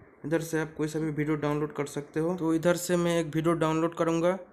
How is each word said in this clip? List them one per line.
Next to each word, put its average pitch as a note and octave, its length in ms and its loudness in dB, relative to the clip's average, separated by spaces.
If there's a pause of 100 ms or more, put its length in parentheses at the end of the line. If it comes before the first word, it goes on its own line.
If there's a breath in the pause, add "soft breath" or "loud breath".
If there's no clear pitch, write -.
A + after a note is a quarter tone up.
(260)
इधर D#3+ 140 2
से D#3 200 -2
आप D#3 160 -4
कोई D3+ 120 -2
सा D#3 100 -4
भी D#3 120 -2
वीडियो D3+ 260 0
डाउनलोड D3 360 -2
कर C#3+ 140 -4
सकते D3 340 -6
हो। E3+ 160 0
तो D#3+ 180 0
इधर E3+ 220 4
से F3 200 0
मैं E3+ 220 2
एक D#3+ 80 0
वीडियो D#3+ 280 2
डाउनलोड D#3+ 400 2
करूँगा। E3 440 2 (140)